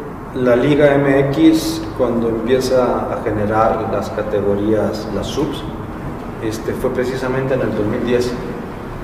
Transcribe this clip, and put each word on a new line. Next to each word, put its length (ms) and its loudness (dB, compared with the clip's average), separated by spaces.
la 200 4
Liga 400 6
M 360 4
X, 500 4
cuando 320 0
empieza 840 2
a 140 -4
generar 680 0
las 200 -2
categorías, 1000 0
las 140 -4
subs, 360 -4
este, 300 -4
fue 180 -2
precisamente 640 -2
en 80 0
el 140 -2
dos 100 0
mil 200 -2
diez. 260 2